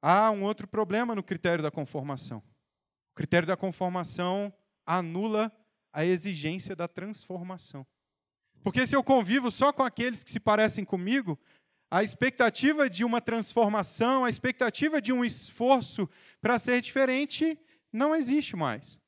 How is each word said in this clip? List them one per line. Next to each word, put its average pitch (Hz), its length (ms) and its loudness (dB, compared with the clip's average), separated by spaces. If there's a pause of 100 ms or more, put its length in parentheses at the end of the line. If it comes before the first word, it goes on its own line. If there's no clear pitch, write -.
Há 202 280 6
um 202 140 -2
outro 208 240 -4
problema 214 460 -2
no 196 80 -4
critério 170 400 -2
da 151 80 -2
conformação. 135 680 -8 (760)
O - 20 -20
critério 170 340 2
da 185 80 0
conformação 185 960 -4 (320)
anula 190 640 -2 (400)
a 151 140 -4
exigência 175 720 -4
da 170 100 -6
transformação. 180 1000 -12 (760)
Porque 247 240 2
se 269 80 0
eu 269 80 4
convivo 247 480 4
só 285 220 4
com 277 100 0
aqueles 240 400 -2
que - 80 -8
se 226 80 -4
parecem 214 460 2
comigo, 190 540 -2 (500)
a 185 140 2
expectativa 254 880 2
de 180 140 -2
uma 233 160 2
transformação, 226 1040 0
a 247 40 2
expectativa 254 720 0
de 214 120 -2
um 247 120 2
esforço 233 840 0 (320)
para 240 180 2
ser 247 220 2
diferente, 277 800 0 (340)
não 285 220 0
existe 277 420 0
mais. 131 520 -4